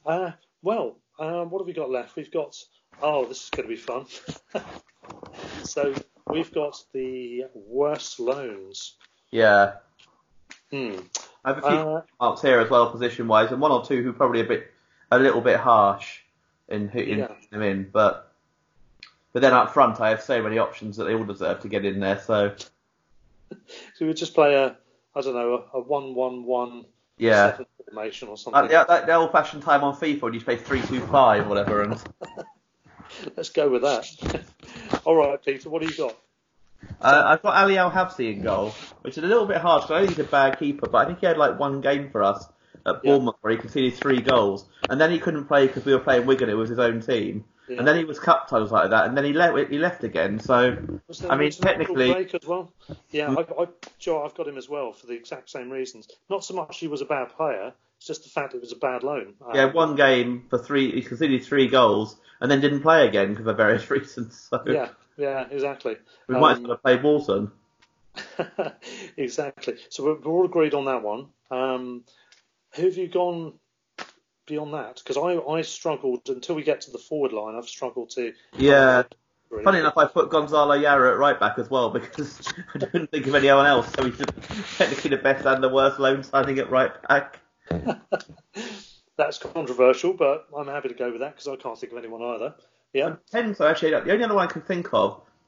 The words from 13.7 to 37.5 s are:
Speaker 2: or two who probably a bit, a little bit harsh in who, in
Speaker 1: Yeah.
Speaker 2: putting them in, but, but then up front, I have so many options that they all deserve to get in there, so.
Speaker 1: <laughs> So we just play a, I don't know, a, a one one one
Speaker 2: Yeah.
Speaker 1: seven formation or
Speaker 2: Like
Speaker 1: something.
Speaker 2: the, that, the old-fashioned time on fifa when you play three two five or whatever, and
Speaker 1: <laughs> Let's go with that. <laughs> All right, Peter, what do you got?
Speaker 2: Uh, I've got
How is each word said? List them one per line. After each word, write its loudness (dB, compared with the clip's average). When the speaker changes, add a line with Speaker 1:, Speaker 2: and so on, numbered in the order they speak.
Speaker 2:
or 0
two -2
who -4
probably 2
a 0
bit, -4
a 6
little 4
bit 4
harsh 4
in -6
who, -6
in -2
Speaker 1:
Yeah. -4
Speaker 2:
putting -20
them -8
in, -4
but, 2
but -4
then 6
up 4
front, 4
I 2
have 0
so -2
many -2
options -4
that -6
they -2
all 0
deserve -6
to -12
get -4
in -2
there, -2
so. 0
Speaker 1:
<laughs> -18
So -6
we 0
just -10
play 6
a, 2
I -4
don't -4
know, -2
a, -6
a -6
one -6
one -4
one -4
Speaker 2:
Yeah. 6
Speaker 1:
seven -10
formation -12
or -14
Speaker 2:
Like -16
Speaker 1:
something. 4
Speaker 2:
the, 6
that, 4
the 4
old-fashioned 0
time 2
on 0
fifa -4
when -4
you -8
play -2
three -4
two -6
five 6
or -6
whatever, 0
and -6
Speaker 1:
<laughs> -20
Let's -8
go 2
with 0
that. -4
<laughs> -14
All 4
right, 2
Peter, -6
what -4
do -6
you -6
got? -4
Speaker 2:
Uh, 8
I've 4
got 2